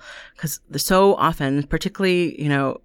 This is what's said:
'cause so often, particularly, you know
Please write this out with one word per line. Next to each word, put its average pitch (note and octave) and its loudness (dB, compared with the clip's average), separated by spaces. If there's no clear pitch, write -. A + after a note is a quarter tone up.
'cause - -8
so G3 4
often, C#3+ 0
particularly, F3+ -2
you D3 -2
know C#3 0